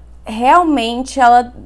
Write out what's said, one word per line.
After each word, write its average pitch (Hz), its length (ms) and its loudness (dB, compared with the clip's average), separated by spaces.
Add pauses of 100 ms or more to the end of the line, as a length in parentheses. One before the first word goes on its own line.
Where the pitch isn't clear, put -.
(260)
realmente, 254 920 -2
ela 240 340 2 (120)